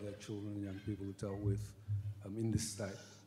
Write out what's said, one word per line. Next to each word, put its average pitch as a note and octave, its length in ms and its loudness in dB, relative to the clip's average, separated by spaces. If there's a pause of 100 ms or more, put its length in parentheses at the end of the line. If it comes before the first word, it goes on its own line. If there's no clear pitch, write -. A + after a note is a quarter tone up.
that G#2 160 -4
children G#2 360 -2
and G2+ 80 0
young G2 220 -2
people G2+ 200 0
are G2 80 -2
dealt G2 260 -2
with, G#2 320 2 (540)
um, G2 120 -4
in A2 140 6
this - 180 4
state. G#2 200 0 (380)